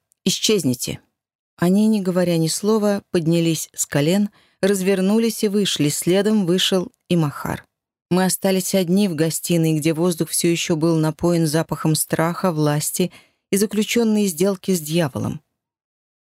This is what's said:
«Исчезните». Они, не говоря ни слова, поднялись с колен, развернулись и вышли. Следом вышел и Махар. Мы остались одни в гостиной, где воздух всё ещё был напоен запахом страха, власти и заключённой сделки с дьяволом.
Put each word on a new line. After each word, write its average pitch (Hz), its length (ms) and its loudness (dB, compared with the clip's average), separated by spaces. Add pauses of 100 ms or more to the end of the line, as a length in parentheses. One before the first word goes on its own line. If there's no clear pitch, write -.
(240)
«Исчезните». - 760 -2 (560)
Они, 190 320 2
не 220 120 2
говоря 180 380 0
ни 160 80 2
слова, 202 640 0
поднялись 165 640 0
с - 120 -6
колен, 180 440 0 (320)
развернулись 196 800 0
и 214 60 2
вышли. 190 400 0
Следом 196 580 0
вышел 185 460 0 (160)
и 180 80 2
Махар. - 480 -2 (440)
Мы 185 160 2
остались 190 520 0
одни 190 320 2
в 165 80 -4
гостиной, 160 600 0
где 151 180 0
воздух 165 340 0
всё - 180 -2
ещё 170 300 0
был 165 200 2
напоен 165 520 0
запахом 156 480 -2
страха, 170 560 -2
власти 151 580 -2 (400)
и 196 60 0
заключённой 214 720 0
сделки 190 440 -2
с 180 100 0
дьяволом. 147 600 -4 (920)